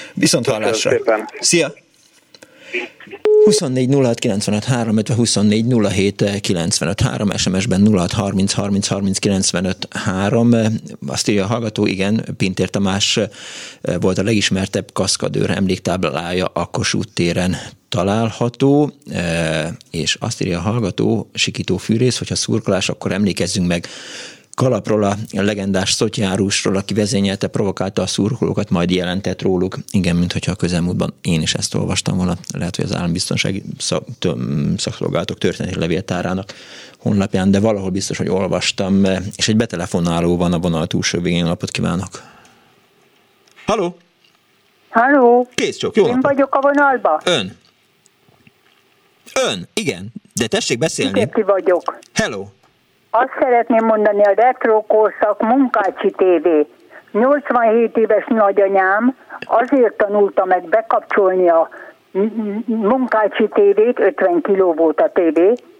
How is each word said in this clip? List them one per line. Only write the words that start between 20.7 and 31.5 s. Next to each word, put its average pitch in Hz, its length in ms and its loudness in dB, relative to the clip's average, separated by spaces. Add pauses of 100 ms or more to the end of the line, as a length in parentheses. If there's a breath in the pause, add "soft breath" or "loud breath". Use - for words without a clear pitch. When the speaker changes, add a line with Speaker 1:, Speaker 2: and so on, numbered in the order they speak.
Speaker 1:
sikító - 440 -4
fűrész, 117 400 0
hogyha - 180 -6
szurkolás, 101 540 -2
akkor - 220 -6
emlékezzünk 92 560 0
meg 85 180 -2 (680 loud breath)
Kalapról, 107 480 0
a 101 120 0 (160)
legendás 98 600 0
Szotyárusról, 101 840 0
aki 98 180 -4
vezényelte, 101 540 0
provokálta 95 540 -4
a 95 60 -2
szurkolókat, 101 600 -2
majd 90 220 0
jelentett 90 500 -2
róluk. 92 340 0 (160)
Igen, 87 240 0
mint 87 160 0
hogyha - 200 -4
a 90 40 -4
közelmúltban 87 680 -2
én 82 200 0
is - 120 -2